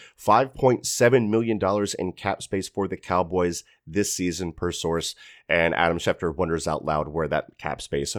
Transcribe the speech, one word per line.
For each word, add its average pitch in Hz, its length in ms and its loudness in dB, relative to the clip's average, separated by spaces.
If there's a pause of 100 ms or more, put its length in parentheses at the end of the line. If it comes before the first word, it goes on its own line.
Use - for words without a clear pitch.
(160)
five 123 380 4
point 127 320 2
seven 120 440 4
million 113 280 2
dollars 101 360 0
in 90 180 -4
cap - 300 -4
space 95 260 -4
for 98 200 -4
the 87 80 -6
Cowboys 90 640 0 (240)
this 98 260 0
season, 87 400 -2
per 87 200 -4
source. 82 420 -4 (340)
And 85 260 4
Adam 85 240 2
Schefter 85 360 -2
wonders 82 320 -2
out 78 180 -2
loud 76 240 -2
where 78 200 -4
that 76 300 -4
cap 73 220 -8
space - 380 -4